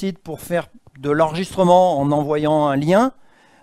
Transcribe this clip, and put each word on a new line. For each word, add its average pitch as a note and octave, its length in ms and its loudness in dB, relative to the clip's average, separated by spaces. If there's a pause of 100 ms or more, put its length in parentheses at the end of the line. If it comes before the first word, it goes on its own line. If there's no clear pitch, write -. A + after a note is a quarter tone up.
It F#3+ 180 -6
pour D#3 220 -14
faire E3+ 260 -6 (320)
de C#3+ 120 -4
l'enregistrement F3 840 2
en C#3+ 140 0
envoyant D3+ 560 0
un C#3 80 -2
lien, F#3 380 2 (500)